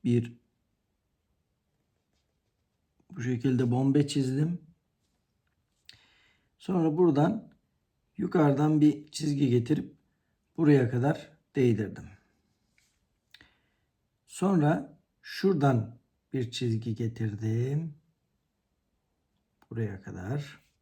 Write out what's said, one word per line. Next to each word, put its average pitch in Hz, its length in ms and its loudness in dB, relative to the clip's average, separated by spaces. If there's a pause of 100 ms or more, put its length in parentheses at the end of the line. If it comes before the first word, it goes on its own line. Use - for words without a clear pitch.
bir 120 300 0 (2750)
bu - 100 -14
şekilde 123 500 0
bombe 135 360 2
çizdim. 143 540 -2 (2000)
Sonra 160 400 0
buradan 170 520 2 (680)
yukarıdan 147 640 2
bir 151 300 2
çizgi 143 380 -2
getirip 120 460 0 (640)
buraya 143 320 4
kadar 127 420 -2 (240)
değdirdim. 107 500 0 (2250)
Sonra 160 720 0 (220)
şuradan 131 800 0 (340)
bir 123 180 -4
çizgi 113 440 -4
getirdim. 117 1000 -4 (1800)
Buraya 104 320 -8
kadar. 95 600 -10 (200)